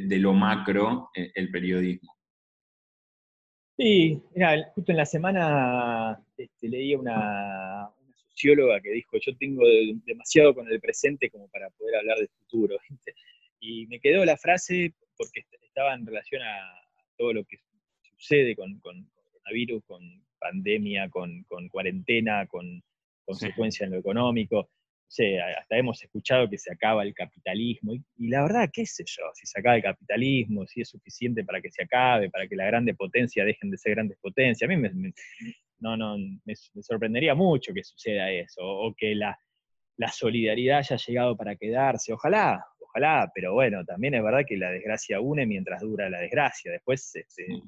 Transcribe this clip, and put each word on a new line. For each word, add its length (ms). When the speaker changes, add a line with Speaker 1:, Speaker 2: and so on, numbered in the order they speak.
Speaker 1:
de 140
lo 140
macro, 840
eh, 180
el 160
periodismo. 680
Speaker 2:
Sí, 460
mira, 220
el, 120
justo 260
en 60
la 80
semana, 1160
este, 320
leía 280
una, 920
una 260
socióloga 680
que 100
dijo, 300
"Yo 160
tengo 300
de-, 380
demasiado 500
con 160
el 100
presente 480
como 200
para 220
poder 260
hablar 220
del 100
futuro", 560
<laughs> 40
¿viste? 260
Y 300
me 100
quedó 260
la 120
frase 580
porque 240
est-, 220
estaba 320
en 120
relación 360
a 400
todo 160
lo 120
que 140
sucede 380
con, 260
con, 240
con 280
coronavirus, 520
con 400
pandemia, 680
con, 360
con 240
cuarentena, 760
con 200
Speaker 1:
Sí. 580
Speaker 2:
consecuencia 600
en 80
lo 60
económico, 720
sé, 300
a-, 180
hasta 180
hemos 260
escuchado 460
que 100
se 140
acaba 300
el 120
capitalismo, 800
y, 80
y 100
la 140
verdad, 300
qué 140
sé 200
yo, 180
si 120
se 120
acaba 180
el 60
capitalismo, 840
si 160
es 60
suficiente 560
para 160
que 100
se 120
acabe, 480
para 160
que 100
las 120
grandes 280
potencias 480
dejen 260
de 80
ser 180
grandes 220
potencias. 500
A 40
mí 80
me, 100
me, 220
no, 160
no, 200
me, 280
me 380
sorprendería 520
mucho 400
que 80
suceda 480
eso, 320
o 340
que 180
la, 240
la 160
solidaridad 640
haya 180
llegado 400
para 200
quedarse. 560
Ojalá, 520
ojalá, 560
pero 200
bueno, 300
también 300
es 80
verdad 240
que 100
la 140
desgracia 500
une 260
mientras 340
dura 280
la 120
desgracia, 520
después, 420
este, 320
Speaker 1:
Sí. 220